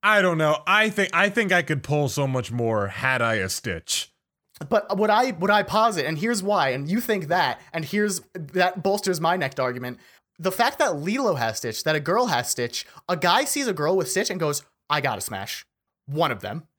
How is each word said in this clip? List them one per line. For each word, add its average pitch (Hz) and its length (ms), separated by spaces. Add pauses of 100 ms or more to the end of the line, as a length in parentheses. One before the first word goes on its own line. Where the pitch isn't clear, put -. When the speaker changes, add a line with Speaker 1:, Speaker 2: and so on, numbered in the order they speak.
Speaker 1:
I 208 180
don't 180 160
know. 151 300
I 214 240
think, 202 220
I 190 160
think 202 220
I 175 120
could 151 180
pull 147 280
so 139 180
much 127 240
more 113 380
had 131 340
I 113 120
a 95 140
Stitch. - 600 (580)
Speaker 2:
But 208 280
what 208 120
I, 240 220
what 180 180
I 208 140
posit, 202 420
and 156 120
here's 208 260
why, 185 260
and 139 180
you 208 140
think 196 280
that, 165 300 (140)
and 165 100
here's, 202 380 (120)
that 175 500
bolsters 196 360
my 165 160
next 143 240
argument. 123 380 (400)
The 180 140
fact 240 260
that 208 200
Lilo 208 380
has 117 220
Stitch, - 280
that 156 100
a 151 40
girl 196 280
has 123 240
Stitch, - 340 (240)
a 175 80
guy 185 280
sees 285 220
a 202 60
girl 165 240
with 160 140
Stitch 202 180
and 185 100
goes, 147 240 (260)
"I 147 120
gotta 117 200
smash - 440 (400)
one 147 260
of 101 100
them." 117 260 (120)